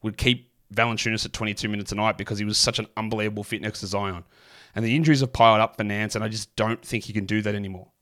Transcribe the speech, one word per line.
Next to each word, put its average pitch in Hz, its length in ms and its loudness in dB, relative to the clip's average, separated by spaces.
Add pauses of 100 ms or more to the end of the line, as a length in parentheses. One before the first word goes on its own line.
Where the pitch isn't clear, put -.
would 110 140 -6
keep 123 300 0 (280)
Valanciunas 113 500 0
at - 80 -10
twenty-two 107 360 -4
minutes 104 240 -4
a - 20 -4
night 107 240 0
because 104 200 -6
he 104 60 -4
was 107 140 0
such - 200 2
an 107 80 -4 (100)
unbelievable 107 460 -2
fit 104 200 -6
next 107 180 -6
to 104 60 -8
Zion. 95 380 -4 (500)
And 113 100 -2
the 117 100 4
injuries 151 260 6
have 127 120 0
piled 110 300 8
up - 160 0
for 110 40 -2
Nance, 104 320 -2
and 107 80 -2
I 107 60 -2
just 110 280 -8
don't 110 280 0
think 107 200 -4
he 101 100 -12
can 104 100 0
do 107 160 0
that 104 140 0
anymore. 95 340 -8 (140)